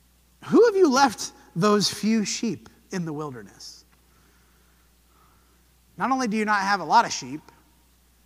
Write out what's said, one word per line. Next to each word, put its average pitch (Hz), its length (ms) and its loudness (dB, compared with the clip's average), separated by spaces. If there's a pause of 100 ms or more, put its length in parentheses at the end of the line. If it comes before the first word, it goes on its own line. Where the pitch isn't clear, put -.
(460)
"Who 285 200 6
have 415 100 2
you 370 120 4
left 262 440 0 (240)
those 208 340 2
few 214 360 -2
sheep - 440 -8 (220)
in 180 140 -8
the 156 80 -8
wilderness?" 131 720 -14 (2000)
Not 214 140 -2
only 262 160 -2
do 208 100 -2
you 214 80 0
not 208 160 0
have 196 200 0
a 156 40 -10
lot 202 200 6
of 151 60 -6
sheep, 139 300 -10 (840)